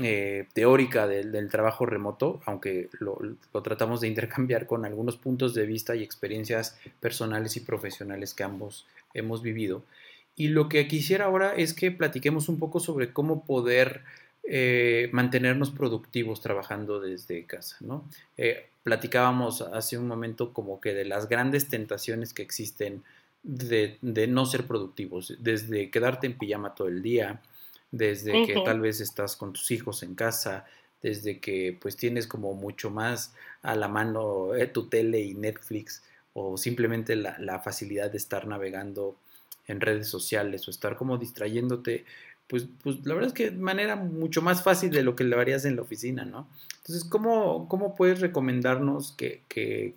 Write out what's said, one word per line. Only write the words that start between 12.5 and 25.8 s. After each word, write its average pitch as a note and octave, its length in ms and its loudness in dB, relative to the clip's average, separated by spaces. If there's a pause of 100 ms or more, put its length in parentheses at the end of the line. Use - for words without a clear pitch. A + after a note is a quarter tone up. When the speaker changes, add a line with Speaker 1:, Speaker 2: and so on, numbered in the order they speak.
Speaker 1:
poco D#3+ 220 0
sobre C#3 320 0
cómo D#3 320 0
poder, B2+ 580 4 (440)
eh, A#2+ 680 4
mantenernos B2+ 580 4
productivos A2+ 680 -2
trabajando G#2 600 -4
desde F2+ 460 -8
casa, - 340 -12
¿no? B2+ 280 -10 (280)
Eh, A#2+ 320 -2 (140)
platicábamos A#2+ 800 2
hace A2+ 380 -4
un B2 80 -4
momento A#2 460 -4
como G2 280 -8
que G#2 140 -2
de G2 100 -2
las G#2 240 -4
grandes C3+ 400 2
tentaciones A2+ 680 -4
que G#2 80 -8
existen G2+ 640 -6 (380)
de, A#2 580 0
de A2+ 260 2
no B2+ 200 4
ser C3 200 0
productivos, F#2+ 720 -6
desde A2 520 0